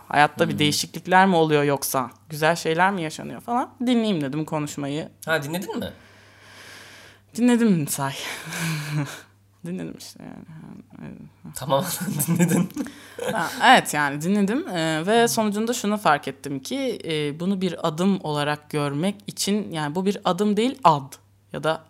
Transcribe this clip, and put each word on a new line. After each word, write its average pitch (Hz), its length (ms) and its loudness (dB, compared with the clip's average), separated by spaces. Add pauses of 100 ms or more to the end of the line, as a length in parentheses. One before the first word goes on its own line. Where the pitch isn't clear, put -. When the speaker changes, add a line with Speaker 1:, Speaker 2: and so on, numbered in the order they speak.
Speaker 1:
hayatta 151 400 4
bir 160 60 -2
Speaker 2:
Hmm. - 60 -2
Speaker 1:
değişiklikler 165 680 2
mi 185 80 4
oluyor 156 280 4
yoksa? 135 460 0 (200)
Güzel 156 260 2
şeyler 170 360 2
mi 190 100 -2
yaşanıyor?" 147 400 -8
falan. 240 280 -2 (120)
Dinleyeyim 220 400 2
dedim 147 240 -2
konuşmayı. 147 640 -6 (160)
Speaker 2:
Ha, 156 180 0
dinledin 185 360 -6
mi? - 100 -6 (1500)
Speaker 1:
Dinledim 226 520 4
say. 135 300 -4
<laughs> 156 1500 -8
Dinledim 175 320 -8
işte - 260 -18
yani. - 220 -16 (560)
Evet. - 540 -18
Speaker 2:
Tamam, 135 300 -2 (200)
<laughs> 147 220 -4
dinledin. 170 420 2 (640)
Speaker 1:
Ha, 175 180 -2 (160)
evet 233 280 6
yani 147 280 0
dinledim, 208 480 0
e, 160 360 -2
ve 233 220 4
sonucunda 226 460 0
şunu 208 240 -2
fark 151 300 2
ettim 139 320 -8
ki, 254 460 -4
e, 151 340 -2
bunu 185 220 -2
bir 170 260 -2
adım 180 360 2
olarak 147 460 -2
görmek 147 460 -2 (120)
için, 196 440 -2
yani 151 240 -4
bu 185 100 -2
bir 196 200 0
adım 190 320 2
değil, 240 260 0
ad 143 300 4 (400)
ya 147 100 -8
da 160 260 -2